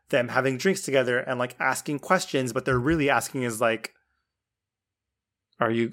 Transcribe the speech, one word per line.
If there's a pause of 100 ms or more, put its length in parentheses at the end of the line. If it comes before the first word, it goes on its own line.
them
having
drinks
together
and,
like,
asking
questions,
but
they're
really
asking
is,
like, (1700)
"Are
you,